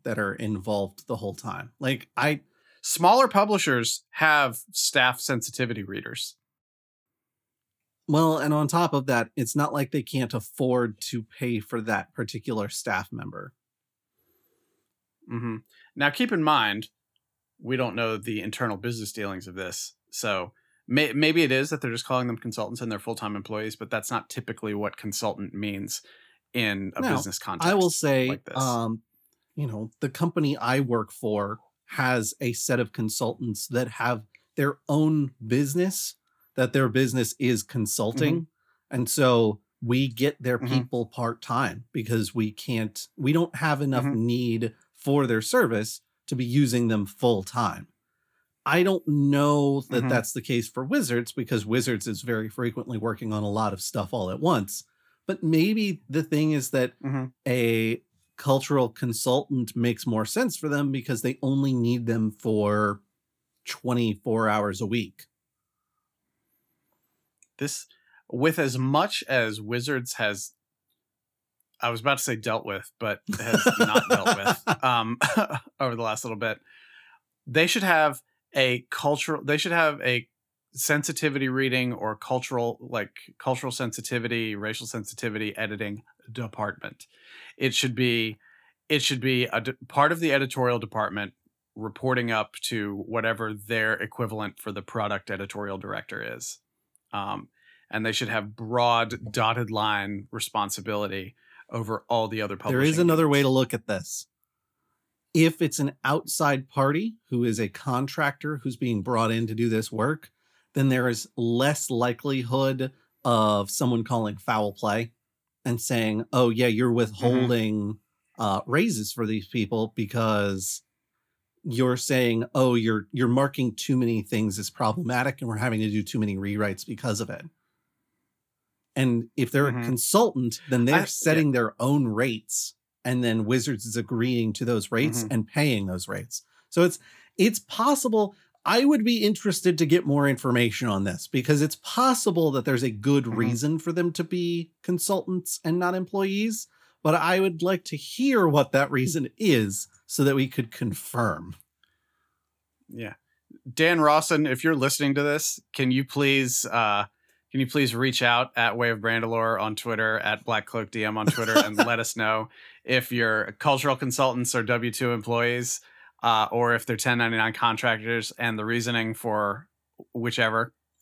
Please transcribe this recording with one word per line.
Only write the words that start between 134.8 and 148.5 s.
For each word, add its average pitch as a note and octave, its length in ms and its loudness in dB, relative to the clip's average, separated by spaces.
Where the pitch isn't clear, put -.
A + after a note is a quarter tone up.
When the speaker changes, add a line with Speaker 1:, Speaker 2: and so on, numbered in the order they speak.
Speaker 1:
rates A#2+ 320 0
Speaker 2:
Mm-hmm. G#2+ 100 -6
Speaker 1:
and A2 140 0
paying C3 400 0
those F#2 200 -6
rates. - 360 -10
So E3+ 140 4
it's, F3+ 160 2
it's A3 220 4
possible. A3+ 760 2
I A3+ 180 4
would C#4+ 180 4
be A3+ 200 2
interested F#3+ 540 2
to E3 80 4
get E3+ 220 4
more C#3+ 200 4
information B2 600 2
on G2 160 2
this F#2 240 -4
because C#3 340 2
it's D3+ 220 0
possible G#3 680 2
that C3 140 0
there's C3 180 2
a C3 60 2
good C3 360 2
Speaker 2:
Mm-hmm. A2 120 -4
Speaker 1:
reason A#2+ 420 0
for E3+ 120 -4
them F3 220 0
to E3+ 100 -2
be E3+ 480 -2
consultants F#3 840 -2
and E3 120 0
not F3+ 160 0
employees, G3 760 -2
but D#3 120 4
I F3 260 4
would F3 200 0
like F3+ 240 0
to D3+ 120 -8
hear A#3+ 500 2
what D3 240 4